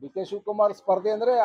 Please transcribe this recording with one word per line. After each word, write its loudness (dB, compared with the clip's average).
ಡಿ -14
ಕೆ -8
ಶಿವಕುಮಾರ್ -2
ಸ್ಪರ್ಧೆ 0
ಅಂದ್ರೆ 0